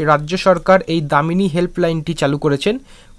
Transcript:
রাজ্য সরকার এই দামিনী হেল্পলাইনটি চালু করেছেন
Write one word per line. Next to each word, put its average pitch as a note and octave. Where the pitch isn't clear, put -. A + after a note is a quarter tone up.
রাজ্য D3+
সরকার F#3
এই E3+
দামিনী E3
হেল্পলাইনটি E3+
চালু C#3+
করেছেন D3